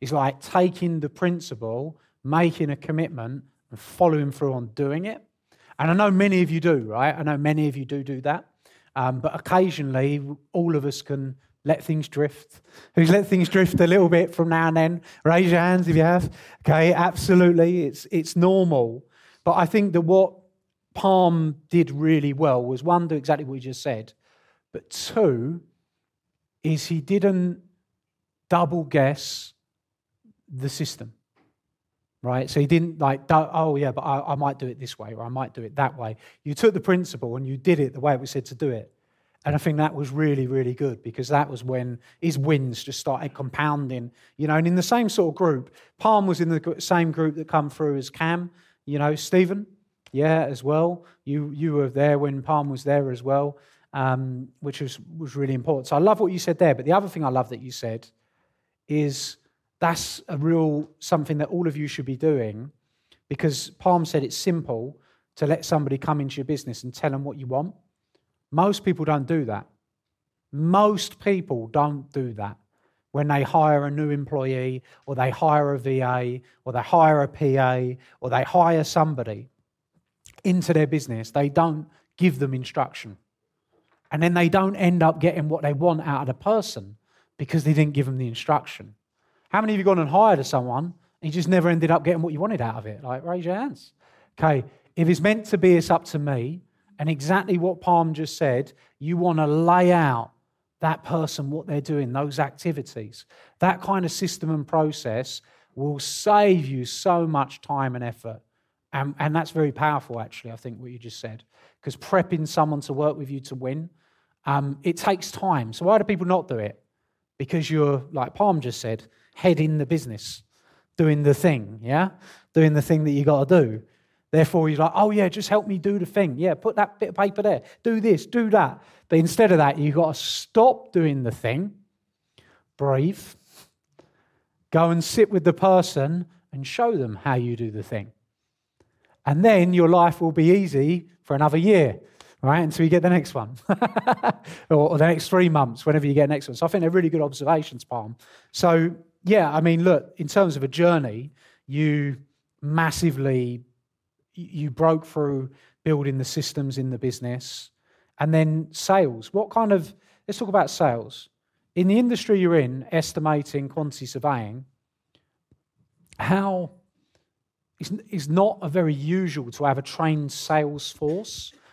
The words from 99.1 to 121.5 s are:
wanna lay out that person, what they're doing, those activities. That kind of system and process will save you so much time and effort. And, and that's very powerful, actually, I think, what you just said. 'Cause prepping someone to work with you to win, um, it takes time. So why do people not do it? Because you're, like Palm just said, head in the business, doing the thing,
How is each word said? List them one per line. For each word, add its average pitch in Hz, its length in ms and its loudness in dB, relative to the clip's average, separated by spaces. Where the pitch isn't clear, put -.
wanna 165 300 2
lay 170 440 4
out 139 420 2
that 160 220 -2
person, 151 480 -4
what 156 160 -8
they're 147 140 -4
doing, 139 320 -4
those 139 260 -6
activities. 139 880 -8
That 180 200 2
kind 196 240 -2
of 160 80 -4
system 165 380 -6
and 151 160 -4
process 147 760 -2
will 143 240 -6
save 202 680 2
you 131 180 -6
so 170 420 0
much 143 360 -4
time 135 320 -4
and 123 100 -8
effort. 113 380 -12
And, 139 260 -4
and 151 160 -2
that's 160 160 -2
very 151 220 0
powerful, 135 480 -4
actually, 113 320 -14
I 117 40 -16
think, 117 220 -16
what 123 120 -18
you 123 80 -18
just 113 220 -18
said. 110 220 -16
'Cause - 160 -10
prepping 180 500 0
someone 151 360 0
to - 100 -8
work 147 240 -2
with 139 140 -12
you 139 100 -10
to 131 140 -14
win, 135 340 -8
um, 139 380 -2
it 170 160 -4
takes 196 320 -2
time. 139 420 -4
So 170 140 -8
why 208 100 6
do 208 80 2
people 190 220 -2
not 180 220 0
do 123 100 -6
it? 104 240 -8
Because 147 320 -4
you're, 143 420 0
like 135 220 -6
Palm 190 260 2
just 123 180 -8
said, 110 260 -8
head 175 240 2
in 156 200 0
the 143 80 -4
business, 123 560 -6
doing 151 240 4
the 143 100 6
thing, 110 500 0